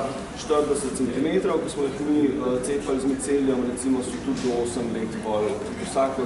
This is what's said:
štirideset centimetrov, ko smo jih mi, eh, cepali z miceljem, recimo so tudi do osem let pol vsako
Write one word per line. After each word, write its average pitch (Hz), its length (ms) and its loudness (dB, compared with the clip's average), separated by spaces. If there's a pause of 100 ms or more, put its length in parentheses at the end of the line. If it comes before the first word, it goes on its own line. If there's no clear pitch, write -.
(380)
štirideset 143 600 0
centimetrov, 160 680 2
ko 139 60 -4
smo 143 140 -2
jih 135 240 -2
mi, 147 140 4
eh, 123 440 2
cepali 143 340 0
z 131 60 0
miceljem, 135 540 2 (120)
recimo 131 320 0
so 127 80 -6 (140)
tudi 131 180 -2
do 120 200 2
osem 120 300 -2
let 113 180 -2 (120)
pol 107 200 0 (380)
vsako 135 440 0